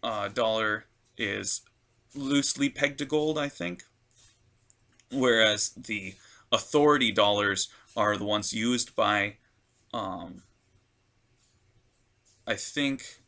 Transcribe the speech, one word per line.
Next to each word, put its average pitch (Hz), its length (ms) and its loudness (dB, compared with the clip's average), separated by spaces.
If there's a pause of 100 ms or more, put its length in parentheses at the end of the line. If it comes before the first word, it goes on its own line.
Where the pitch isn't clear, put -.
uh, 104 260 -4
dollar 110 580 0 (300)
is 101 460 -4 (520)
loosely 143 540 0
pegged 143 300 -4
to 147 60 -4
gold, 151 340 -2
I 143 100 -4
think, - 360 -8 (1300)
whereas 113 600 4
the 95 460 -10 (360)
authority 143 580 4
dollars 101 580 2 (280)
are 104 200 2
the 95 80 -6
ones 104 280 -2
used 117 440 -2
by, 104 400 0 (560)
um, 92 500 -8 (2000)
I 113 80 -4
think - 720 -6